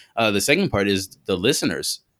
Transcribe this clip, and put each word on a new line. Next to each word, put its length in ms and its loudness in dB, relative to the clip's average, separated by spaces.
Uh, 160 2
the 80 0
second 300 2
part 180 0
is 380 -2
the 100 0
listeners. 640 -2